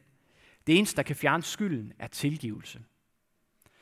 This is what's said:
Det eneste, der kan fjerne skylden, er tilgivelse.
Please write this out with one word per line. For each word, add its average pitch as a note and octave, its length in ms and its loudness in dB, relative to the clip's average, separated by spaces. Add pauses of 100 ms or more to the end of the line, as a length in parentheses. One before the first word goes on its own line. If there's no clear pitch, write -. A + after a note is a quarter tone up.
(680)
Det D#3+ 120 8
eneste, G#3 180 2
der D3 60 2
kan D3 140 -4
fjerne D3+ 260 2
skylden, C#3 560 -4
er - 80 -10
tilgivelse. A#2 760 -6 (1000)